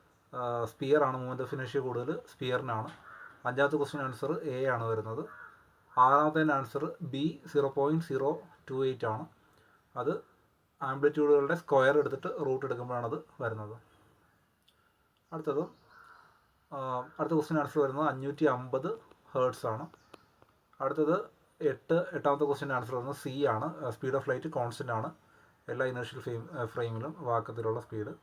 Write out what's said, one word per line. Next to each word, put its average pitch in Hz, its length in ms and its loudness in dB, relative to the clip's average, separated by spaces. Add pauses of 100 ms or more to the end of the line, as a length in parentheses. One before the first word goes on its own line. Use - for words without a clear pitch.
(380)
ആ, 120 340 -2
സ്ഫിയർ 143 380 4
ആണ്, 131 140 -4
moment 127 240 -4
of 139 100 -6
inertia 131 320 -2
കൂടുതൽ 123 200 -2 (260)
സ്ഫിയറിനാണ്. 123 540 -2 (600)
അഞ്ചാമത്തെ 139 320 4
ക്വസ്റ്റ്യൻ 139 260 -2
ആൻസർ 135 240 -4 (240)
എ - 20 -2 (180)
ആണ് 117 180 -2
വരുന്നത്. 110 300 -4 (840)
ആറാമത്തെ 156 420 6 (140)
ആൻസർ 131 220 -4 (300)
ബി, 143 120 -2 (260)
സീറോ 139 180 4 (120)
പോയിന്റ് 160 280 2
സീറോ 135 220 0 (380)
ടു 131 80 -4 (100)
എയ്റ്റ് 120 260 -2
ആണ്. 143 120 -6 (760)
അത് 151 120 2 (760)
ആംപ്ലിറ്റ്യൂഡുകളുടെ 143 720 6
സ്ക്വയർ 135 400 6
എടുത്തിട്ട് - 280 -2 (160)
റൂട്ട് 131 220 0
എടുക്കുമ്പോഴാണ് 123 420 -4
അത് 131 80 -4 (240)
വരുന്നത്. 110 320 -4 (1600)
അടുത്തത്, 156 260 -2 (1160)
ആ, - 20 -6 (400)
അടുത്ത 156 180 0
ക്വസ്റ്റ്യൻ 156 260 2
ആൻസർ 143 200 -2
വരുന്നത് 139 280 0
അഞ്ഞൂറ്റി 139 420 0
അമ്പത് 127 360 -2 (440)
ഹെർട്സ് 127 400 0
ആണ്. 123 120 -6 (1000)
അടുത്തത് 151 280 2 (580)
എട്ട്, 165 260 0 (220)
എട്ടാമത്തെ 143 320 2
ക്വസ്റ്റ്യൻ്റെ 139 280 -2
ആൻസർ 123 200 -4
വരുന്നത് 135 260 -6
സി 127 100 -6 (200)
ആണ്. 127 140 -2 (140)
ആ, 123 140 -4
speed 135 240 -2
of - 100 -4
light 131 160 -4 (100)
constant 120 420 -4
ആണ് 139 120 -6 (640)
എല്ലാ 131 180 -2
ഇനേർഷ്യൽ 123 340 -8
ഫ്രെയിം, 117 180 -6 (160)
ആ, 117 40 -2 (120)
ഫ്രെയിമിലും 117 360 -4 (160)
വാക്കത്തിലുള്ള 113 580 -2
സ്പീഡ്. 113 360 -8